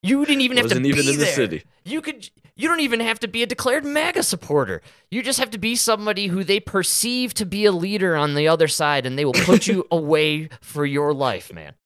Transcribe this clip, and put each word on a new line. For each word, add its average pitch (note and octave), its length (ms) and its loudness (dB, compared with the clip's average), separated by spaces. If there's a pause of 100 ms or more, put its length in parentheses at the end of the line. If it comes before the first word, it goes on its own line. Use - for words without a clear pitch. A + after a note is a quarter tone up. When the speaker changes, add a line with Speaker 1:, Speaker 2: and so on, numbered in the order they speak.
Speaker 1:
You C#4 200 2
didn't C#4 180 2
even B3+ 140 2
have A#3+ 100 2
to - 100 2
Speaker 2:
Wasn't B2+ 100 0
even C#3+ 180 2
Speaker 1:
be C3+ 100 2
Speaker 2:
in D3 40 -2
the D3 60 4
Speaker 1:
there. - 100 0
Speaker 2:
city. F#2+ 300 -2 (200)
Speaker 1:
You C#4 160 -4
could, C4+ 300 -12 (240)
you C#4 140 -2
don't E4+ 100 2
even A#3+ 220 0
have A3+ 200 -2
to A#3 60 -6
be A3+ 160 -2
a A#3 40 0
declared B3+ 380 0
maga D#4+ 380 -2
supporter. C3+ 600 -2 (280)
You A3 140 -4
just B3+ 160 -2
have A#3+ 100 -2
to A3 80 -8
be A3+ 160 0
somebody G#3 540 0
who F#3 160 -2
they G3 160 2
perceive A#3 760 -2
to G#3+ 100 -4
be G3 200 -4
a G#3 80 6
leader F#3 420 0
on D3 220 0
the D3+ 100 2
other D#3+ 220 4
side, D3 360 0
and C3 140 -4
they D3 60 0
will C3+ 80 0
put F3+ 340 4
you F#3+ 220 0
Speaker 2:
<laughs> - 20 -4
Speaker 1:
away D#3 580 2 (120)
for D3 260 -6
your C#3+ 260 0
life, C3 400 -2
man. D#2 220 -16 (120)